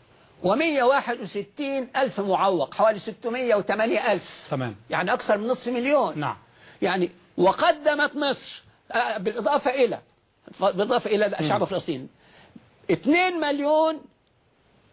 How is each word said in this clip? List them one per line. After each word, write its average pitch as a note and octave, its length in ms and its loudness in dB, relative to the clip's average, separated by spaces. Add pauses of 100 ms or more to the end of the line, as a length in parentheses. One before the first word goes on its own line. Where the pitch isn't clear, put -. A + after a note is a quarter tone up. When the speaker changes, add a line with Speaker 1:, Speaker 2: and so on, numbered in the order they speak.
(420)
Speaker 1:
ومية C#4 400 0
واحد B3 380 2
وستين B3+ 760 -6
ألف C4 240 -2
معوق، F#3 540 0
حوالي A3 240 2
ستمية A#3 560 -2
وتمانية G#3 580 0
ألف. - 380 -6
Speaker 2:
تمام. B2 260 -4 (140)
Speaker 1:
يعني F3+ 220 -2
أكثر A#3 260 0
من G#3+ 80 -4
نصف A#3+ 220 -2
مليون. B3 500 0
Speaker 2:
نعم. C3 180 -4 (460)
Speaker 1:
يعني F3+ 280 0 (260)
وقدمت D4 800 2
مصر، - 480 -4 (280)
آه، A3+ 260 0
بالإضافة A3+ 520 0
إلى، A#3+ 280 2 (640)
بالإضافة G#3 500 0
إلى G#3+ 160 2
الشعب F#3+ 320 0
Speaker 2:
مم. G#3 40 0
Speaker 1:
الفلسطيني، D#3 440 -4 (840)
اتنين E4+ 500 2
مليون D4+ 600 0 (920)